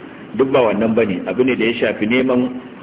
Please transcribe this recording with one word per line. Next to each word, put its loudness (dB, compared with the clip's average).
Duk 2
ba 4
wannan 2
ba 4
ne, -2
abu 0
ne 0
da 0
ya 2
shafi -2
neman 2